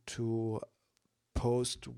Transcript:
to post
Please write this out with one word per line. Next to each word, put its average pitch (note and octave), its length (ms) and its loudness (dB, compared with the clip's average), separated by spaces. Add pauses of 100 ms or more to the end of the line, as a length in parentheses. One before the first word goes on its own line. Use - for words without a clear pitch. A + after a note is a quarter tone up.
to A2+ 540 0 (720)
post B2 520 2 (100)